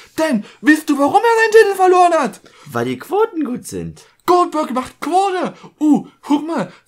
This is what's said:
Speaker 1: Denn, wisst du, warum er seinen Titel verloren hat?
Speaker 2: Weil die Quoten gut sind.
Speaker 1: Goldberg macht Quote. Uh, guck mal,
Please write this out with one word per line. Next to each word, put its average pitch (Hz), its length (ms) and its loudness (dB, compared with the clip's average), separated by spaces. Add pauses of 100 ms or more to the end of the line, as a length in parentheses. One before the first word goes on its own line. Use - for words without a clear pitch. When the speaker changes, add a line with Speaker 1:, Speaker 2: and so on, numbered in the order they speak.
(200)
Speaker 1:
Denn, 214 260 -2 (160)
wisst 302 280 2
du, 277 100 -2
warum 320 240 2
er 453 180 2
seinen 453 220 6
Titel 392 120 0
verloren 359 380 4
hat? 285 280 -4 (260)
Speaker 2:
Weil 120 180 -4
die 127 140 -6
Quoten 370 440 -4
gut 247 220 -8
sind. - 400 -12 (220)
Speaker 1:
Goldberg 339 460 0
macht - 280 -10
Quote. 359 540 -2 (240)
Uh, 294 280 2 (140)
guck 294 240 -2
mal, 277 260 -6 (160)